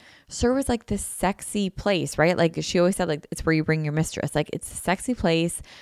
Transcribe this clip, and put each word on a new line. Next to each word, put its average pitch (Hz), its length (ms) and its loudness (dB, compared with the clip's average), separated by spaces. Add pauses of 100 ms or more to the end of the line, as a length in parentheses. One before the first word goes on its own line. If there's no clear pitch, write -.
(280)
sir 240 260 0
was, 269 160 0
like, 233 160 -2
this 202 180 -4
sexy - 680 -2
place, 170 440 -2
right? 165 220 4
Like, 165 240 2
she - 160 -2
always 175 180 4
said, 180 120 -2
like, 151 240 -2
"It's - 120 -8
where 160 100 4
you 156 100 4
bring 160 200 0
your 147 80 -2
mistress." - 440 -2
Like, 151 180 0
it's - 180 -8
a - 40 -12
sexy 208 400 -2
place 165 440 0 (220)